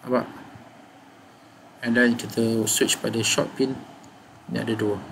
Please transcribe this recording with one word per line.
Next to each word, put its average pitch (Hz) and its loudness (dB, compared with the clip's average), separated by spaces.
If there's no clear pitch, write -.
Nampak? 123 0
And 117 2
then 120 6
kita 113 0
switch - 2
pada 113 -2
short - 0
pin. 131 2
Ni 117 -4
ada 117 -2
dua. 107 0